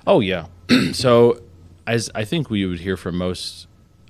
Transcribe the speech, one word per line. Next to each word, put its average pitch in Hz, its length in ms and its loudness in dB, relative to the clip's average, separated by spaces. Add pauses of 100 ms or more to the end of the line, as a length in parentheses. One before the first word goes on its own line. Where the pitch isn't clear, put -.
Oh, 180 140 4
yeah. 90 260 -2 (220)
<clears throat> - 240 2
So, 120 500 4 (440)
as 113 280 -4
I 110 100 -4
think 160 260 -4
we 101 160 0
would 87 140 -6
hear 95 160 -4
from 87 220 -8
most - 480 -8 (440)